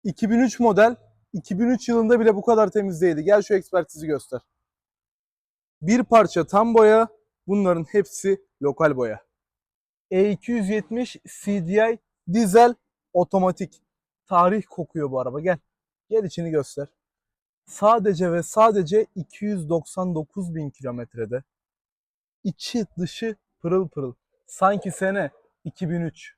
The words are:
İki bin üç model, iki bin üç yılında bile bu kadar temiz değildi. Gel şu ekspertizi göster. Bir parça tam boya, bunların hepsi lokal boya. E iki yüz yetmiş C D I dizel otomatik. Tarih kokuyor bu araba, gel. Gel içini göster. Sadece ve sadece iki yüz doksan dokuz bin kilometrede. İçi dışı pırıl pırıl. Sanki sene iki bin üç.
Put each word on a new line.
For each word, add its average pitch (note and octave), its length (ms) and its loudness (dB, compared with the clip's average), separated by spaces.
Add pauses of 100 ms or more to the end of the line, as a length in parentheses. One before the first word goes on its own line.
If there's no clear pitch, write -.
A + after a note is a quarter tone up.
İki G#3 260 -4
bin A#3 80 2
üç B3+ 220 0
model, A3+ 360 4 (360)
iki F3+ 260 -8
bin A#3 100 0
üç B3 200 -2
yılında A3+ 320 2
bile A3 160 4
bu G3+ 60 -8
kadar A3 280 2
temiz F#3+ 320 -4
değildi. D#3 220 0
Gel G3+ 180 4
şu G#3 120 -2
ekspertizi E3 520 -4
göster. C3 340 -6 (1400)
Bir A3+ 200 2
parça F#3 440 2
tam A3+ 280 0
boya, A3 340 6 (380)
bunların F3+ 380 0
hepsi G3 600 -2 (180)
lokal C#3+ 340 0
boya. A2+ 240 -6 (920)
E G3 200 2
iki A3 220 -6
yüz G#3 160 -2
yetmiş A3 480 -6 (280)
C G3+ 220 -4
D G#3+ 260 2
I A3+ 60 -6 (340)
dizel A#3 420 6 (380)
otomatik. F#3 680 -2 (440)
Tarih F#3 440 2
kokuyor D3+ 400 -8
bu C3 100 -4
araba, B2+ 200 -6
gel. E3+ 180 -2 (520)
Gel G#3+ 140 0
içini E3+ 260 -8
göster. C#3+ 380 -6 (800)
Sadece G3 680 2
ve E3+ 100 -2
sadece G#3 720 2
iki F#3+ 300 -12
yüz F#3 240 -6
doksan F3 460 -4
dokuz E3 400 -8
bin D3+ 160 -8
kilometrede. A#2+ 720 -10 (1000)
İçi G#3+ 420 -6 (120)
dışı G#3+ 380 -8 (240)
pırıl F3 280 -2
pırıl. C3 260 -10 (320)
Sanki G3 440 -2
sene F#3+ 400 -4 (340)
iki D#3+ 260 -8
bin E3+ 100 -4
üç. - 380 -12